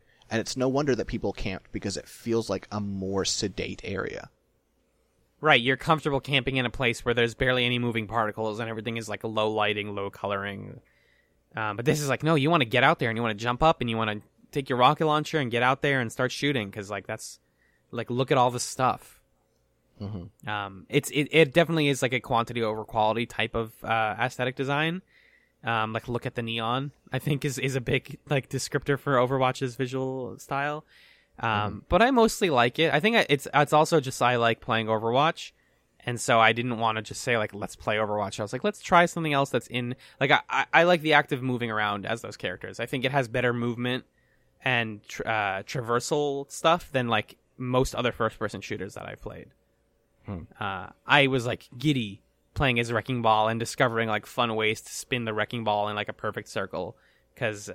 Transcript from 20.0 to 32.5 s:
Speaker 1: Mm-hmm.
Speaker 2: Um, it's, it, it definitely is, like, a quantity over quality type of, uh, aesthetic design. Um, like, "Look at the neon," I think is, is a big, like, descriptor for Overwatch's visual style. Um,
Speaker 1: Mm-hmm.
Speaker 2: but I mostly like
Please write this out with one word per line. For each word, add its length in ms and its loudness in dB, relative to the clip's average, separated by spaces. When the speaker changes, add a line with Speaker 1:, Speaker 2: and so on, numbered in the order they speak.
Speaker 1:
Mm-hmm. 480 -12
Speaker 2:
Um, 400 -8
it's, 220 0
it, 200 0
it 220 6
definitely 340 2
is, 140 0
like, 120 0
a 60 0
quantity 440 -2
over 200 -4
quality 440 0
type 260 -2
of, 200 -4
uh, 360 0
aesthetic 360 -2
design. 480 -2
Um, 300 -2
like, 140 -6
"Look 180 -4
at 100 -6
the 60 -4
neon," 500 -4
I 80 -2
think 240 -2
is, 140 -4
is 180 -2
a 60 0
big, 380 -4
like, 200 0
descriptor 500 -4
for 160 0
Overwatch's 600 2
visual 640 -6
style. 460 -6
Um, 100 -2
Speaker 1:
Mm-hmm. 280 0
Speaker 2:
but 120 6
I 100 6
mostly 380 4
like 300 4